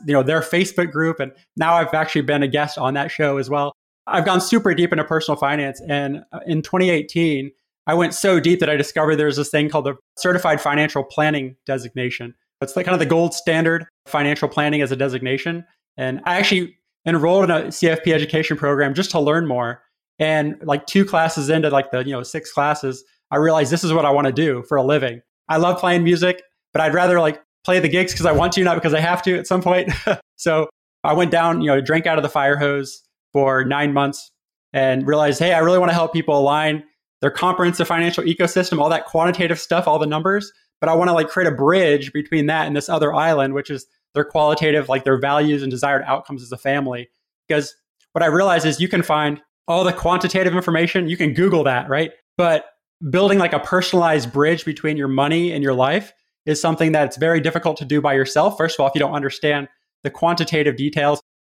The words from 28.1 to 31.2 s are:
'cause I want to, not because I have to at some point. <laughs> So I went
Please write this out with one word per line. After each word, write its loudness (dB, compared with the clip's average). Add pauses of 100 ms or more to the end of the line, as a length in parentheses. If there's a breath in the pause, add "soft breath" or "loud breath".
'cause -2
I 4
want 2
to, 0
not 2
because 0
I 0
have 0
to 0
at -8
some 0
point. 0 (160)
<laughs> -2 (160)
So 0 (340)
I 2
went 2